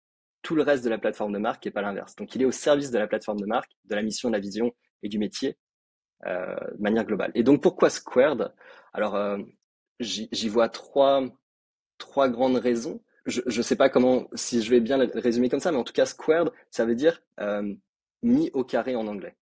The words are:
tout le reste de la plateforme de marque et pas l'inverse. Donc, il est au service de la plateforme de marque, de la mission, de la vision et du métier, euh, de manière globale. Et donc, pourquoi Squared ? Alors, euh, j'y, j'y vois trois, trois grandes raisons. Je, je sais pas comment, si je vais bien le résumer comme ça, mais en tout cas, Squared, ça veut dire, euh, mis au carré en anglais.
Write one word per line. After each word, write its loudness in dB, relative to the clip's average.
tout -6
le 4
reste 2
de 0
la 0
plateforme -4
de -2
marque -4
et -6
pas -6
l'inverse. -6
Donc, -10
il 0
est 6
au 4
service 0
de 0
la 0
plateforme -4
de -6
marque, -4
de -6
la 0
mission, -4
de 0
la -2
vision -4
et -8
du -4
métier, -4
euh, -4
de -8
manière 2
globale. -2
Et 2
donc, 4
pourquoi 4
Squared ? 0
Alors, -2
euh, -2
j'y, -6
j'y -4
vois 2
trois, 2
trois 0
grandes 2
raisons. -2
Je, -4
je 0
sais 0
pas 6
comment, 4
si -2
je -6
vais 6
bien 2
le 2
résumer 0
comme -2
ça, 0
mais 0
en 0
tout -12
cas, 4
Squared, 0
ça -2
veut 2
dire, 2
euh, -4
mis 2
au -2
carré -2
en -4
anglais. -10